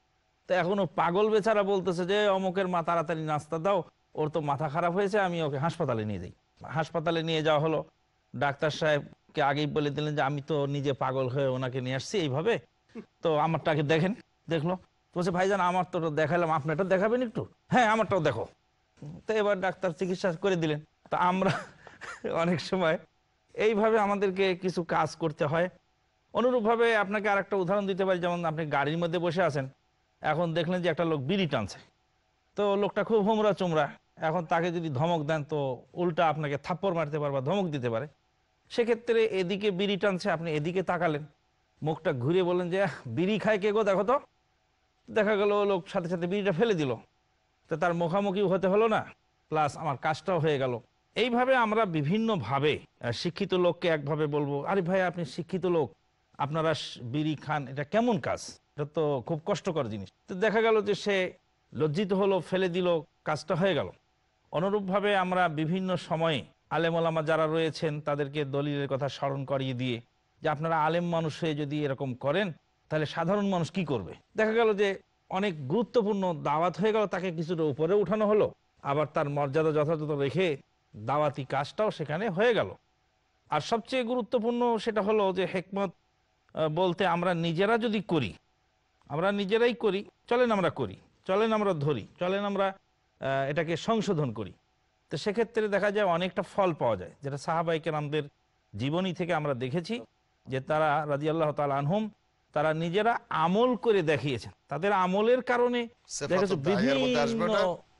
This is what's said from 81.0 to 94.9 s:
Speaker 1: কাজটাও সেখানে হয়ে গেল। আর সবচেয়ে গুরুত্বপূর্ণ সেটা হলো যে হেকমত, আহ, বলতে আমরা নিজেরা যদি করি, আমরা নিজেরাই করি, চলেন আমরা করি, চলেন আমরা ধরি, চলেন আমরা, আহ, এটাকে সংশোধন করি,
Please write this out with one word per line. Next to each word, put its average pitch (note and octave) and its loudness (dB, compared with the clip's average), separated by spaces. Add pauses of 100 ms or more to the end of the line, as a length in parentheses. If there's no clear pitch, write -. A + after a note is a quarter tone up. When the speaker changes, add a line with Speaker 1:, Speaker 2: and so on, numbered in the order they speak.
Speaker 1:
কাজটাও C#3+ -2
সেখানে E3 -4
হয়ে G#3 2
গেল। G#2+ -2 (760)
আর D3+ 2
সবচেয়ে A#3 -2
গুরুত্বপূর্ণ A#3+ 0
সেটা G#3+ -2
হলো G3+ 2
যে F3+ 0
হেকমত, F#3+ -4
আহ, - -8
বলতে F3 0
আমরা F3 2
নিজেরা E3+ 2
যদি G#3+ -2
করি, C3 0 (720)
আমরা E3+ 0
নিজেরাই A3 2
করি, G3+ 0 (240)
চলেন A#3+ 4
আমরা F#3 2
করি, G#2 -4 (300)
চলেন G#3+ 2
আমরা G#3 2
ধরি, C#3 -2 (120)
চলেন F#3+ -2
আমরা, G3 0
আহ, C3+ -6
এটাকে D#3 -2
সংশোধন F3+ -2
করি, G#2 -8 (580)